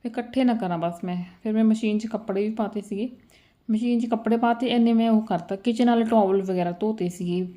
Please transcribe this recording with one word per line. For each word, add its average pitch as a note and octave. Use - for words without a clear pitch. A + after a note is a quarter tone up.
ਫਿਰ A#3+
ਇਕੱਠੇ A#3+
ਨਾ B3
ਕਰਾਂ F3+
ਬਸ E3+
ਮੈਂ। F3+
ਫਿਰ G#3+
ਮੈਂ A3
ਮਸ਼ੀਨ A3
'ਚ G#3+
ਕੱਪੜੇ G3+
ਵੀ A3
ਪਾਤੇ G#3
ਸੀਗੇ, G#3
ਮਸ਼ੀਨ A#3+
'ਚ A#3+
ਕੱਪੜੇ A3+
ਪਾਤੇ, A#3+
ਇੰਨੇ A#3
ਮੈਂ A3+
ਉਹ A3
ਕਰਤਾ। G3
ਕਿਚਨ A#3+
ਵਾਲੇ A#3
ਟਾਵਲ G3+
ਵਗੈਰਾ F3+
ਧੋਤੇ G#3+
ਸੀਗੇ, F3+